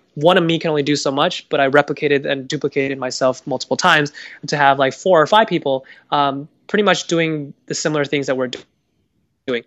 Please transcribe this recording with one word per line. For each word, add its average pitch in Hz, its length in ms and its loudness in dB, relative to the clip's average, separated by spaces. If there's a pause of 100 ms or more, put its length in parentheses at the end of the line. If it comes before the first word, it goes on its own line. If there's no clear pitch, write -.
(140)
one 170 240 4
of 170 60 4
me 165 140 0
can 170 120 -4
only 151 120 0
do 147 140 0
so 143 140 -4
much, 151 400 -2
but 147 100 0
I 135 80 2
replicated 143 560 0
and 135 240 -6
duplicated 139 500 -4
myself 127 480 -2
multiple 131 300 -4
times 156 360 2 (340)
to 151 100 -4
have, 139 220 4
like, 135 160 2
four 180 260 4
or 147 60 4
five 220 200 4
people, 139 380 -2 (260)
um, 143 380 0 (180)
pretty 208 160 0
much 185 240 0
doing 160 460 -2 (140)
the 156 80 -8
similar 151 300 -2
things 139 220 -4
that 135 100 -2
we're 127 120 -4
do-, 123 100 -12 (880)
doing. 120 200 -4